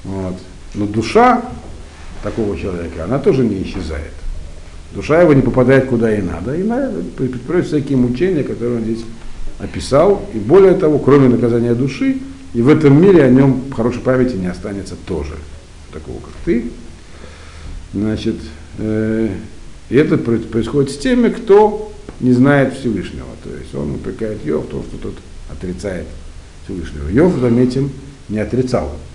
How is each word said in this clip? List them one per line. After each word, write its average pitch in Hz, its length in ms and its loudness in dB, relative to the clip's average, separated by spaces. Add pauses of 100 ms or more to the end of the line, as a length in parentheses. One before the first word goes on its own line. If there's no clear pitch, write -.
Вот. 92 320 -6 (400)
Но 104 120 -2
душа 240 540 4 (800)
такого 101 380 -4
человека, 82 460 -8
она 113 120 -2
тоже 143 280 4
не 92 180 -2
исчезает. 78 480 -8 (840)
Душа 147 280 2
его 160 120 8
не 135 80 6
попадает 127 440 4
куда 113 280 2
и 104 80 0
надо, 87 320 -4
и 175 100 -2
на-, 240 280 -2 (240)
предпринимает 135 520 -2
всякие 143 300 0
мучения, 127 460 2
которые 117 360 -4
он 110 40 -4
здесь 113 220 -4 (520)
описал. 135 760 0
И 113 40 -4
более 175 360 8
того, 151 260 2
кроме 135 300 6
наказания 120 440 2
души, 143 440 0 (360)
и 117 80 0
в 120 60 4
этом 147 340 6
мире 180 220 8
о 131 60 6
нём 127 420 4
хорошей 117 300 -2
памяти 127 340 2
не 92 120 -2
останется 101 480 -8 (100)
тоже, 73 300 -6 (580)
такого 65 260 -12
как - 140 -16 (100)
ты. 220 220 -2 (1300)
Значит, 107 420 -2 (440)
э, 110 500 0 (600)
и 101 60 0
это 151 220 4
про-, 113 220 0
происходит 127 520 0
с - 60 -8
теми, 254 320 2
кто 208 640 4 (280)
не 127 140 4
знает 135 400 6
Всевышнего. 87 540 -6 (160)
То 52 60 -12
есть 67 240 -12
он 71 220 -4
упрекает 107 500 -6
Иова 151 160 -2
в - 60 -8
том, 92 160 -8
что - 140 -12
тот - 180 -8 (340)
отрицает 90 560 -8 (600)
Всевышнего. 76 460 -8
Иов, 147 280 4
заметим, 127 520 2 (360)
не 104 120 -4
отрицал 104 520 -2 (220)